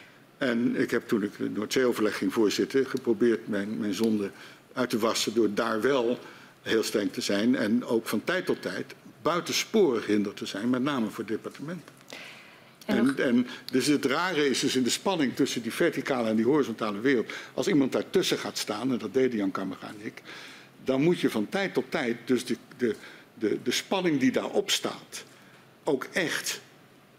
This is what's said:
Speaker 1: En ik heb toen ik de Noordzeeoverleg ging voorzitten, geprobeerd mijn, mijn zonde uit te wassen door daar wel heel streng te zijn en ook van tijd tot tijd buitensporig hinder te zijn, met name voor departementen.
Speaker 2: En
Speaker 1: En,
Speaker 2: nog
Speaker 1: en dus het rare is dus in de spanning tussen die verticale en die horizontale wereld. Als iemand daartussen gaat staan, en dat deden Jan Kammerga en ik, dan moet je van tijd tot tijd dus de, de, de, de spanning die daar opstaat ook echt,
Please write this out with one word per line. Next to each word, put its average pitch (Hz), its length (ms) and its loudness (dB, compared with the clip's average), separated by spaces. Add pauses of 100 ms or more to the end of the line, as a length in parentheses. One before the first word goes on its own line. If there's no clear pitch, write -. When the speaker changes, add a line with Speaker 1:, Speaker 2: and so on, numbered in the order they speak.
(380)
Speaker 1:
En 123 380 0
ik 135 160 0
heb 120 160 0
toen 104 160 2
ik 101 140 -6
de 113 120 -4
Noordzeeoverleg 110 680 0
ging 98 160 0
voorzitten, 113 520 2
geprobeerd 117 640 2
mijn, 104 320 -4
mijn 104 140 -2
zonde 104 380 0 (420)
uit 123 160 -2
te 120 100 0
wassen 110 340 0
door 107 200 4
daar 113 280 -2
wel 123 380 2 (420)
heel 107 220 2
streng 101 300 0
te 120 80 -4
zijn 110 340 2
en 120 300 0
ook 113 220 0
van 110 160 -2
tijd 175 220 -2
tot - 160 -2
tijd 98 320 -8 (280)
buitensporig 156 840 2
hinder 104 280 2
te - 120 -10
zijn, 107 240 -4
met 127 120 0
name 127 280 0
voor 107 160 -8
departementen. 139 680 -10 (920)
Speaker 2:
En 208 120 2
Speaker 1:
En, 240 80 4
Speaker 2:
nog 269 100 2
Speaker 1:
en 123 320 2 (240)
dus 127 160 2
het 143 180 2
rare 151 440 2
is 117 100 0
dus 127 160 0
in 131 80 2
de 120 60 2
spanning 156 460 0
tussen 131 260 0
die 110 120 -6
verticale 135 560 0
en 110 60 2
die 110 100 2
horizontale 113 540 0
wereld. 120 340 2 (200)
Als - 140 -2
iemand 143 240 4
daartussen 139 460 0
gaat 101 200 -8
staan, 113 340 -4
en 120 60 0
dat 104 160 -6
deden 127 240 2
Jan 98 140 0
Kammerga 98 360 -6
en 107 180 -14
ik, - 160 -12 (600)
dan 131 180 2
moet 175 180 4
je 131 100 2
van 104 200 0
tijd 196 240 -2
tot 123 180 0
tijd 120 340 -2
dus 123 200 2
de, 113 120 -2 (200)
de, 117 180 0 (380)
de, 107 300 0
de 123 80 0
spanning 180 480 0
die 127 120 4
daar 110 180 -2
opstaat - 760 -4 (600)
ook 143 280 0
echt, - 500 -4 (580)